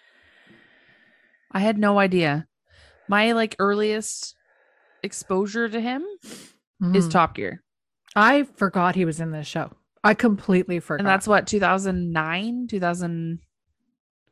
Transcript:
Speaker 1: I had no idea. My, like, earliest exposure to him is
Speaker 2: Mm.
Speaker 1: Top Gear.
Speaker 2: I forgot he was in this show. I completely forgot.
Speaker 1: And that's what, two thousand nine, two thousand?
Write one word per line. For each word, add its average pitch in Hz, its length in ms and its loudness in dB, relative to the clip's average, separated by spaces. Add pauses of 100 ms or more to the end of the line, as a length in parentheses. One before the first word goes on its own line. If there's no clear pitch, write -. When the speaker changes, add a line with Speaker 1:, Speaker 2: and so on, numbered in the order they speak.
(1500)
Speaker 1:
I 196 60 -2
had 208 180 0
no 202 200 4
idea. 175 500 2 (600)
My, 214 240 2
like, 226 260 0
earliest 208 800 -4 (680)
exposure 208 680 -4
to 226 100 -4
him 254 260 -4 (880)
is 185 140 4
Speaker 2:
Mm. 160 40 -4
Speaker 1:
Top 165 240 2
Gear. 104 280 -8 (520)
Speaker 2:
I 254 280 6
forgot 180 520 0
he 185 100 2
was 160 160 -4
in 165 100 -6
this 151 160 -8
show. - 240 -6 (320)
I 214 100 6
completely 190 680 2
forgot. 151 180 -6
Speaker 1:
And 202 80 0
that's 190 200 2
what, 196 200 4
two 208 140 0
thousand 180 500 0
nine, 190 560 -4
two 214 120 -4
thousand? 170 600 -4 (920)